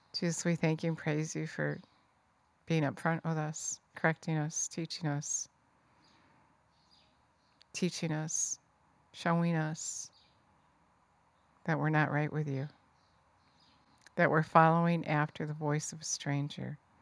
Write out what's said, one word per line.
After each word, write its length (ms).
Jesus, 300
we 120
thank 260
you 80
and 80
praise 380
you 100
for 340
being 180
upfront 420
with 120
us, 440
correcting 440
us, 320
teaching 360
us, 440
teaching 380
us, 460
showing 420
us 560
that 120
we're 120
not 200
right 220
with 160
you, 200
that 160
we're 120
following 640
after 380
the 80
voice 380
of 80
a 60
stranger, 720